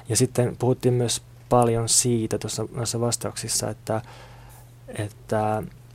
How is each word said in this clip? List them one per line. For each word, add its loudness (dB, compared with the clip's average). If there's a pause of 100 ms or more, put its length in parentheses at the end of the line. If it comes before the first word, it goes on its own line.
Ja 0
sitten 2
puhuttiin 2
myös 0 (260)
paljon 4
siitä 2
tuossa, -6
noissa -4
vastauksissa, -2
että, -4 (840)
että -2 (320)